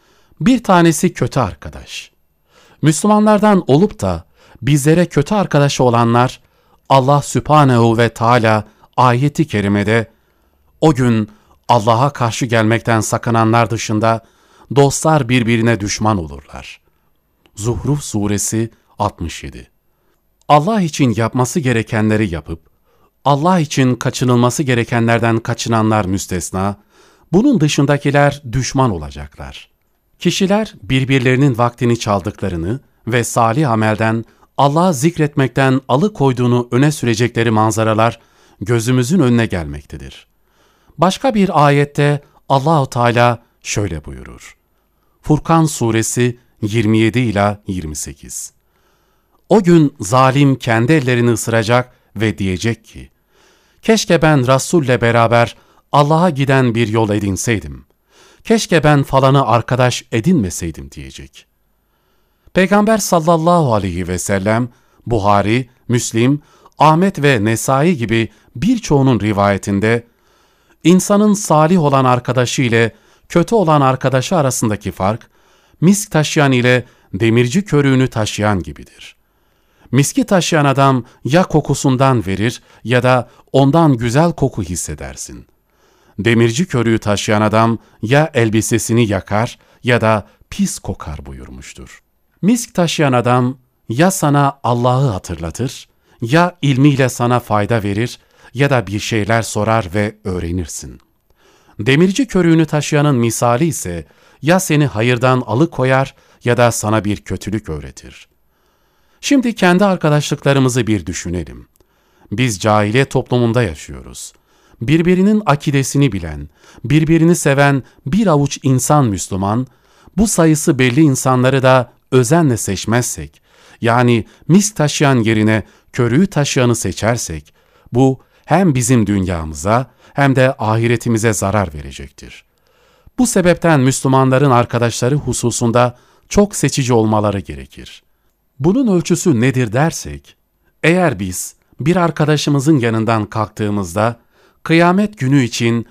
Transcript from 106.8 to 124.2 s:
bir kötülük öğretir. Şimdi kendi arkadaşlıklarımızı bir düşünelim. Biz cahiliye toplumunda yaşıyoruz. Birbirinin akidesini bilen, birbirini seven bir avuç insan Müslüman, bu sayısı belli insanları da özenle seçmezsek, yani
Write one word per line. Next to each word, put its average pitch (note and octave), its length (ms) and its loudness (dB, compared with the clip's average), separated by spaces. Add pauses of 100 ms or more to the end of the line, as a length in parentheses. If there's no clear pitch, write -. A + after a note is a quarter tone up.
bir G2+ 120 -4
kötülük G2+ 520 -8
öğretir. D2 580 -16 (920)
Şimdi B3 340 0
kendi F3+ 300 2
arkadaşlıklarımızı C#3 1000 0
bir G2+ 180 -2
düşünelim. E2 640 -10 (640)
Biz G#2 280 -2
cahiliye G#2+ 460 2
toplumunda A#2+ 580 0
yaşıyoruz. C2+ 680 -10 (480)
Birbirinin F3+ 640 2
akidesini C#3+ 640 0
bilen, D#2 380 -10 (360)
birbirini D#3+ 500 2
seven C#3 480 2 (220)
bir F#3+ 220 0
avuç C#3+ 360 0
insan C3+ 420 2
Müslüman, G2 640 -4 (500)
bu G#3+ 100 2
sayısı D#3 520 2
belli B2+ 220 2
insanları C3 640 2
da C3 300 2 (180)
özenle C3 460 2
seçmezsek, G2+ 840 -6 (400)
yani A#2 440 2 (220)